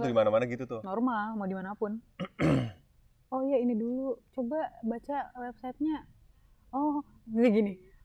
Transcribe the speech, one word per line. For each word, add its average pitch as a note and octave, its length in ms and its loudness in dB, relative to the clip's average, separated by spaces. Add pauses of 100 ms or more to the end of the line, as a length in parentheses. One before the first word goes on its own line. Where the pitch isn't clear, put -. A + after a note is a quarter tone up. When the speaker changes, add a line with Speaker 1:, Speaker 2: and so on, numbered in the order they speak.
Speaker 1:
nggak - 80 0
Speaker 2:
di A#2 80 2
mana-mana A2 320 6
gitu B2 160 -6
tuh. A#2+ 160 -6
Speaker 1:
Normal, G#3 460 -2 (100)
mau G#3 80 -4
dimanapun. F#3+ 480 -4 (240)
<clears throat> - 1120 -4
"Oh C4 160 -2
iya, C4+ 160 4
ini B3 160 2
dulu, B3 400 -2 (160)
coba C4 480 -4
baca A#3 360 -4 (200)
websitenya." B3+ 720 -6 (640)
"Oh," C#4+ 320 0 (240)
dia A3+ 240 6
gini, G3+ 240 4 (280)